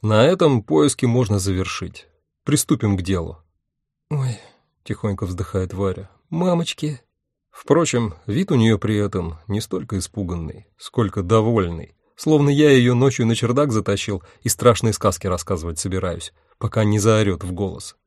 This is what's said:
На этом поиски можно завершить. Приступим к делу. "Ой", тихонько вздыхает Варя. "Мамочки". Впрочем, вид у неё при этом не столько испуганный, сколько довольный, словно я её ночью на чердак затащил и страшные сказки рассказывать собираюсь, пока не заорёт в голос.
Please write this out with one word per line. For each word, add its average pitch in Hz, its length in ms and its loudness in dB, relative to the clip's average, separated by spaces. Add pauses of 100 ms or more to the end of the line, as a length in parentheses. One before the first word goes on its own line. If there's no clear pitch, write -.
На 107 220 4
этом 156 380 4
поиски 151 420 2
можно 117 360 0
завершить. 92 640 -6 (380)
Приступим 123 520 0
к 90 60 -4
делу. 85 360 -4 (720)
"Ой", 131 300 -4 (520)
тихонько 101 340 -4
вздыхает 92 480 -6
Варя. 95 380 -6 (200)
"Мамочки". 165 720 -4 (500)
Впрочем, 123 640 0 (120)
вид 156 240 -2
у 156 60 2
неё 113 200 4
при 104 200 -2
этом 90 500 -4
не 101 140 -4
столько - 380 -8
испуганный, 87 680 -8 (100)
сколько 104 460 -4
довольный, 107 720 0 (220)
словно 147 320 2
я 143 240 6
её 123 240 6
ночью 127 300 2
на 113 100 2
чердак 127 340 0
затащил 101 540 -2 (180)
и 120 60 -4
страшные 113 440 2
сказки - 360 -2
рассказывать 85 500 -6
собираюсь, 90 540 -6 (260)
пока 113 240 -2
не 107 160 2
заорёт 104 460 2
в 90 80 -8
голос. 92 440 -8 (100)